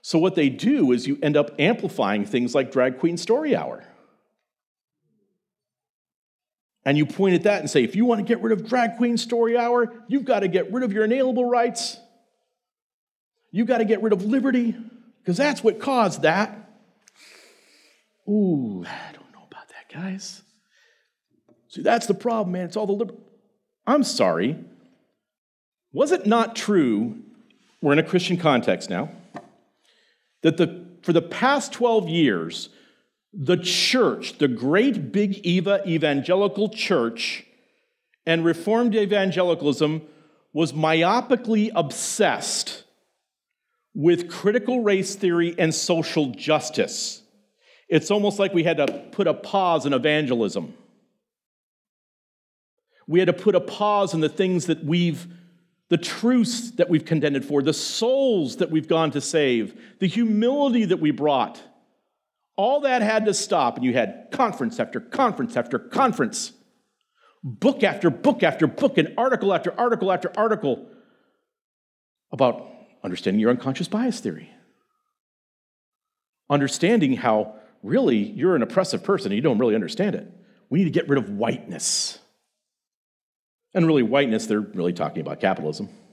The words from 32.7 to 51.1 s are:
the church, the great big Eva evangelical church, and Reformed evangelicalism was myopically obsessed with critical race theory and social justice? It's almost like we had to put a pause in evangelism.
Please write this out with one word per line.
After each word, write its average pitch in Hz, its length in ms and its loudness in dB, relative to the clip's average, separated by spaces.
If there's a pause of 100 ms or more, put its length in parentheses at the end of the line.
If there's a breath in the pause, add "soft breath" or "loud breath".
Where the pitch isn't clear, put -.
the 170 240 0
church, - 800 0
the 147 100 2
great 147 640 0
big 196 340 -2
Eva 185 400 0
evangelical 180 840 0
church, - 760 -2 (800)
and 165 200 0
Reformed 208 500 2
evangelicalism 175 1080 0 (520 loud breath)
was 151 180 0
myopically 208 1040 0
obsessed - 1080 -2 (1120)
with 170 360 2
critical 240 520 0
race 196 340 0
theory 170 420 0
and 160 180 2
social 165 560 0
justice? - 920 -2 (680 soft breath)
It's 165 220 2
almost 202 280 0
like 196 140 0
we 170 100 2
had 165 140 0
to 143 100 2 (240)
put 190 160 0
a 151 60 2
pause 175 520 0
in 143 80 0
evangelism. 123 800 0 (2250)